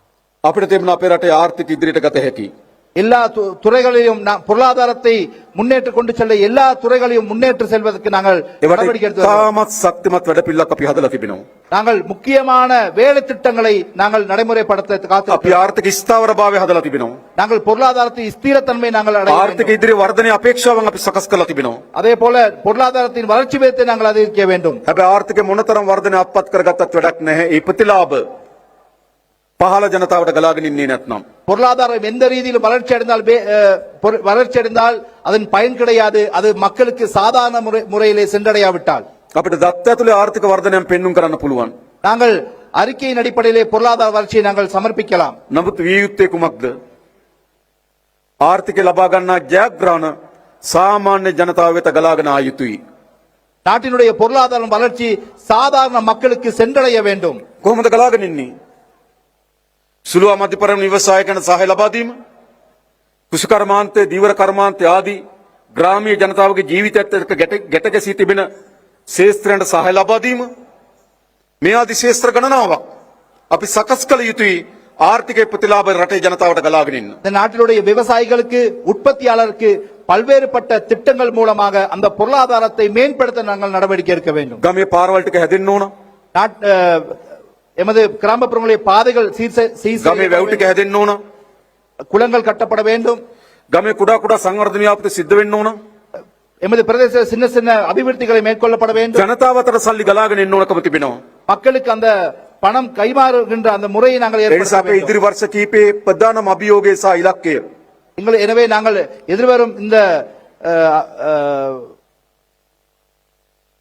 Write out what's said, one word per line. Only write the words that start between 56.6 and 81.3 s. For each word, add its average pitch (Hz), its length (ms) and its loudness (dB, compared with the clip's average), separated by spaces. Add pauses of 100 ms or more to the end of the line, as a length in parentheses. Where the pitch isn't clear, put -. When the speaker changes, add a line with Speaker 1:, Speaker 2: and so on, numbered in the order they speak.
Speaker 2:
வேண்டும். 175 360 -4 (220)
Speaker 1:
කොහොමද 226 280 0
ගලාගෙන 226 340 2
ඉන්නේ? 147 280 -8 (1600)
සුළු 175 220 2
අමධ්‍ය 196 280 0
පරිමාණ 196 280 0
ව්‍යවසායකයන්ට 190 600 0
සහාය 175 220 2
ලබා 190 220 2
දීම, 233 200 -6 (1200)
කෘෂි 160 140 -4
කර්මාන්තය, 202 600 2
ධීවර 196 280 0
කර්මාන්තය 196 500 0
ආදී 190 340 2 (580)
ග්‍රාමීය 202 400 0
ජනතාවගේ 196 500 0
ජීවිතයත් 202 480 -2
එක්ක 175 240 -4
ගැට, 165 160 -2 (160)
ගැට 156 220 -2
ගැසී 196 220 -2
තිබෙන 196 260 0 (680)
ක්ෂේත්‍රයන්ට 202 560 0
සහාය 180 280 0
ලබා 208 260 2
දීම, 247 220 -4 (1200)
මේ 190 120 2
ආදී 233 200 0
ක්ෂේත්‍ර 240 380 0
ගණනාවක් 240 500 0 (680)
අපි 165 160 -2
සකස් 220 400 -2
කළ 254 140 2
යුතුයි 220 360 -2 (420)
ආර්ථිකයේ 220 460 2
ප්‍රතිලාභ 202 460 0
රටේ 180 300 0
ජනතාවට 175 400 0
ගලාගෙන 151 340 0
එන්න. 107 220 -10
Speaker 2:
இந்த 196 140 -6
நாட்டினுடைய 220 500 2
விவசாயிகளுக்கு, 240 800 0 (240)
உற்பத்தியாளருக்கு 226 880 0 (360)
பல்வேறுபட்ட 240 720 0
திட்டங்கள் 240 520 0